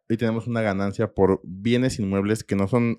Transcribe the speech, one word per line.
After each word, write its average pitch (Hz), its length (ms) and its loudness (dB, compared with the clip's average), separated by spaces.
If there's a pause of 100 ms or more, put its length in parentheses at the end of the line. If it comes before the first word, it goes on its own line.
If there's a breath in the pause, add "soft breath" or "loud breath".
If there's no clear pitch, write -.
y 110 80 0
tenemos 113 300 -2
una 117 140 -2
ganancia 101 520 -2
por 95 300 4
bienes 117 560 -2
inmuebles 101 440 0
que - 120 -4
no 98 120 2
son... 117 320 0